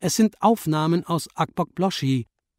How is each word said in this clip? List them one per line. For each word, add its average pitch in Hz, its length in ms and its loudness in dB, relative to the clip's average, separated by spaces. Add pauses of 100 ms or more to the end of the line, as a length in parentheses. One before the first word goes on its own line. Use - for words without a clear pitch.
Es 180 160 -2
sind - 260 2
Aufnahmen 165 600 2
aus 170 300 -4
Akbok-Bloshi, 156 920 -2 (320)